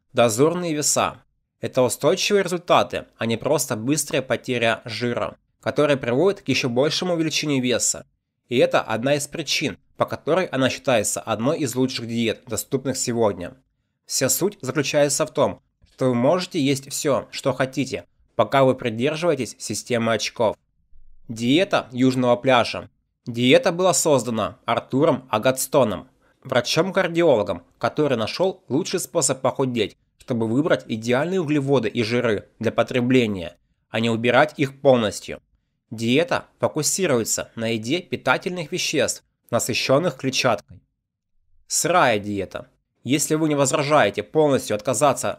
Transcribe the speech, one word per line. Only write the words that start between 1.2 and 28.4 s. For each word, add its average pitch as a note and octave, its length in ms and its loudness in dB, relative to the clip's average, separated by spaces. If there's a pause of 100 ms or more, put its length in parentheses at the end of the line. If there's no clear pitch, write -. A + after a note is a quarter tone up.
Это B2+ 220 0
устойчивые F#3+ 580 0
результаты, E3+ 640 0 (140)
а A#2 80 -4
не A2+ 100 0
просто C3 380 -2
быстрая C3+ 480 -2
потеря A#2 600 -2
жира, A2+ 520 -4 (240)
которая D3 360 2
приводит C#3 440 0
к - 80 -4
еще C3+ 180 0
большему D3+ 460 0
увеличению D3+ 480 0
веса. A2+ 460 -2 (420)
И A#2+ 80 -2
это D#3+ 240 4
одна A#2 320 -2
из C#3+ 140 -2
причин, C3+ 500 -4 (200)
по - 100 2
которой E3+ 400 -2
она C3 240 0
считается - 500 -2
одной A2+ 380 -2
из A#2+ 160 -4
лучших B2+ 320 -2
диет, A#2 400 -2
доступных B2+ 500 -4
сегодня. A2 580 -2 (520)
Вся C3 220 -2
суть - 320 -2
заключается C#3+ 640 0
в - 60 -8
том, A2 300 0 (320)
что - 120 -2
вы B2+ 100 2
можете E3 460 0
есть C3+ 280 0
все, A#2+ 400 -2
что - 240 -4
хотите, B2+ 520 -4 (300)
пока C3+ 280 2
вы C3 100 6
придерживаетесь C3 840 -2
системы A#2 540 -2
очков. G#2+ 420 -2 (720)
Диета C3 640 0
Южного B2 460 2
пляжа. A#2 520 0 (360)
Диета C3 480 4
была F3+ 200 2
создана A2+ 720 0
Артуром B2+ 640 0
Агатстоном, A2 800 0 (360)
врачом-кардиологом, D#3 1200 0 (140)
который C3+ 400 -2
нашел E3 520 -4